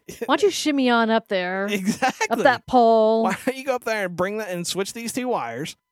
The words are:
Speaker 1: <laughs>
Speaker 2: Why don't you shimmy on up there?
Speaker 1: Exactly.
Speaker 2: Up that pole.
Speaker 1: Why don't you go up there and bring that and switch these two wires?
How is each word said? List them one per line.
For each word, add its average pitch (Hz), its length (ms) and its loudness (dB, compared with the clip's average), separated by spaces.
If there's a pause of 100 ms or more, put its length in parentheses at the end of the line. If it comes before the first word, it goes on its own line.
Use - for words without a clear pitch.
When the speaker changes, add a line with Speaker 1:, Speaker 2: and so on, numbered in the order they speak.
(120)
Speaker 1:
<laughs> - 120 -10
Speaker 2:
Why 277 120 2
don't - 80 0
you 392 60 4
shimmy 277 380 0
on 233 220 4
up 220 180 0
there? 190 380 -2
Speaker 1:
Exactly. 208 640 -2
Speaker 2:
Up 233 80 0
that 240 280 2
pole. 226 580 4
Speaker 1:
Why 190 200 -2
don't 262 140 -2
you 262 60 -12
go 262 100 -2
up 247 100 -6
there 214 220 -2
and 180 100 -8
bring 196 220 -2
that 214 100 -8
and 175 180 -6
switch 196 280 -6
these 233 180 -8
two 254 160 -4
wires? 127 480 -6 (160)